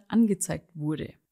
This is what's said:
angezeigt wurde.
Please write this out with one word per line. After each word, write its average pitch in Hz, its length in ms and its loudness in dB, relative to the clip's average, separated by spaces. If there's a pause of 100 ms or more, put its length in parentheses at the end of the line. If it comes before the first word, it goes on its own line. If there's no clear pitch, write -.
angezeigt 202 680 0
wurde. 151 380 -6 (180)